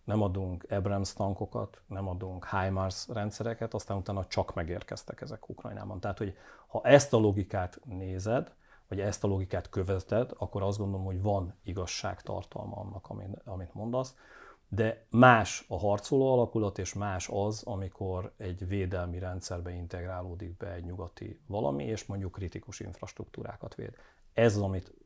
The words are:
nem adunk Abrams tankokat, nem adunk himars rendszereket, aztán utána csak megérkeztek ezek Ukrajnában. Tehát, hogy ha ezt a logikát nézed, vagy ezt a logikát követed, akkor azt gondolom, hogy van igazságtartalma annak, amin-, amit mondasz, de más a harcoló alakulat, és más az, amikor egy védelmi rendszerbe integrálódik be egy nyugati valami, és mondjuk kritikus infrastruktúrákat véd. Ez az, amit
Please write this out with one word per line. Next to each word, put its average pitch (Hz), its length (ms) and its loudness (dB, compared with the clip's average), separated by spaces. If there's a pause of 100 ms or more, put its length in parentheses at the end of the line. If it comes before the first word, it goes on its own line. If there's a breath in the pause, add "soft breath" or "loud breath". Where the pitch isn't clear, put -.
nem 107 180 2
adunk 92 480 -2
Abrams 98 420 0
tankokat, 101 720 -4
nem 98 220 -4
adunk 92 380 -6
himars 95 640 0
rendszereket, 110 680 -4
aztán 104 220 -4
utána 98 300 -2
csak - 280 -2
megérkeztek - 680 -6
ezek - 280 -10
Ukrajnában. 101 520 -10
Tehát, 101 180 -4
hogy 98 180 -4 (300 loud breath)
ha - 160 -4
ezt 135 300 10
a 127 40 8
logikát 98 680 4
nézed, 95 680 -2 (360 soft breath)
vagy 98 120 -4
ezt 98 240 0
a - 20 2
logikát 95 420 0
követed, 98 680 0
akkor 101 240 -4
azt 101 160 0
gondolom, 98 260 -2
hogy 92 180 -2
van 98 400 2
igazságtartalma 95 1120 -6
annak, 98 320 -10
amin-, 101 360 -8
amit 92 300 -10
mondasz, 120 400 -4 (540 loud breath)
de 110 420 0
más 117 580 8
a 95 100 -4
harcoló 117 540 4
alakulat, 113 460 2
és 92 160 -6
más 98 340 -4
az, 107 340 0
amikor 95 720 -6
egy 90 320 -6
védelmi 90 500 -2
rendszerbe 90 520 -6
integrálódik 90 880 -8
be 95 160 -8
egy 87 120 -8
nyugati 90 640 -10
valami, 135 380 0
és 110 220 -4
mondjuk 98 260 -4
kritikus 98 480 -8
infrastruktúrákat - 960 -12
véd. - 200 -10 (380 soft breath)
Ez 113 240 6
az, 101 60 2
amit 95 320 -2 (120)